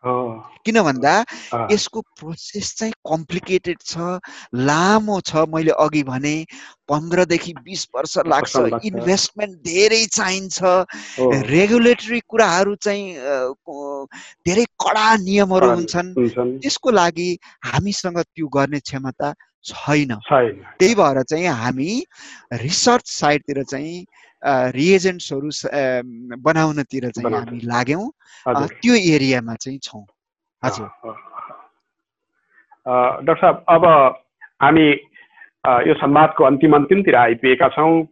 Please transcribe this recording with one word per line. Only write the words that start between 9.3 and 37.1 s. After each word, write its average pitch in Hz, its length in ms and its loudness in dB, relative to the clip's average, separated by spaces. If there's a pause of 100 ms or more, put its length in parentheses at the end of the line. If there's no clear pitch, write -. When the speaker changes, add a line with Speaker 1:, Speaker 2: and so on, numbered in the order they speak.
Speaker 2:
धेरै 196 540 0
चाहिन्छ, 190 560 -4
Speaker 1:
हो। 139 800 0
Speaker 2:
रेगुलेटरी 226 760 2
कुराहरू 202 540 0
चाहिँ, 202 420 -6
अ, 131 380 -4 (120)
को-, 143 480 -12 (320)
धेरै 196 180 2
कडा 220 520 2
नियमहरू 190 500 2
Speaker 1:
कडा 120 80 4
Speaker 2:
हुन्छन्। 180 440 -4
Speaker 1:
हुन्छन्। 123 400 -2
Speaker 2:
त्यसको 269 320 -2
लागि 175 480 0 (260)
हामीसँग 175 540 -4
त्यो 160 300 -6
गर्ने 139 320 0
क्षमता 135 540 -8 (300)
छैन। 147 500 -2
Speaker 1:
छैन। 113 480 0 (160)
Speaker 2:
त्यही 202 160 4
भएर 143 280 2
चाहिँ 160 240 -4
हामी 135 580 -4 (480)
रिसर्च 180 540 0
साइडतिर 147 580 -2
चाहिँ, 160 420 -10 (360)
अ, 131 260 0
रिएजेन्ट्सहरू 165 840 0
स-, - 160 -10
अ, 131 340 -2 (380)
बनाउनतिर 147 720 -2
चाहिँ 117 140 -12
Speaker 1:
बनाउनतिर। 117 300 -4
Speaker 2:
हामी 120 60 -10
लाग्यौँ। 123 500 -4 (360)
अ, 131 40 -2
Speaker 1:
हजुर। 139 180 0
Speaker 2:
त्यो 240 260 0
एरियामा 135 600 2
चाहिँ 135 240 -12
छौँ। 107 280 -18 (580)
हजुर। 120 220 -4
Speaker 1:
अ, - 180 -20
अ, 113 60 -12 (1800)
अ, 127 340 0
डाक्टर 156 140 0
साहब, 175 340 2
अब 170 180 6 (760)
हामी, 151 300 6 (720)
अ, 123 220 4
यो 151 60 4
संवादको 147 500 4
अन्तिम 143 280 4
अन्तिमतिर 151 440 4